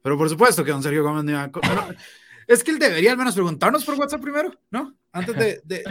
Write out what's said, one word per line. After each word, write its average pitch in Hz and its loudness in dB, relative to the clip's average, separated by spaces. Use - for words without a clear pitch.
Pero 139 0
por 156 0
supuesto 170 4
que 143 -2
don 139 -4
Sergio 147 0
Gómez 151 -2
no 147 -2
iba 143 -2
a 139 -10
co-, 160 -8
no, 185 -2
es 240 6
que 320 -2
él 302 -2
debería 196 4
al 247 0
menos 247 -2
preguntarnos 185 0
por 285 -4
WhatsApp 285 -4
primero, 285 -4
¿no? 269 -8
Antes 180 -6
de, 214 0
de, 170 -10